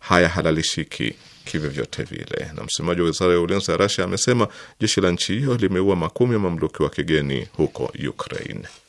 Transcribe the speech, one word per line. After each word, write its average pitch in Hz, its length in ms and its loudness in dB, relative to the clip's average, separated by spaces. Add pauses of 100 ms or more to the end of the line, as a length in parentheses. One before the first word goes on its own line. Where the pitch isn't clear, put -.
hayahalalishiki 82 1120 2 (300)
kivyovyote 73 580 -6
vile. - 520 -8
Na - 100 -10
msemaji 85 360 -2
wa 85 60 4
Wizara 87 260 2
ya 87 80 6
Ulinzi 92 300 0
ya 82 60 2
Russia 98 280 2
amesema 101 440 2 (320)
jeshi 107 200 2
la 92 100 4
nchi 90 280 0
hiyo 131 180 0
limeua 95 400 2
makumi 90 360 0
ya 110 60 2
mamluki 82 440 0
wa 71 80 2
kigeni 73 640 -2
huko 71 360 -2 (160)
Ukraine. - 540 -10 (260)